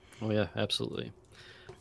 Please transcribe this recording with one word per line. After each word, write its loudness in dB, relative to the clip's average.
Oh 0
yeah, 6
absolutely. 0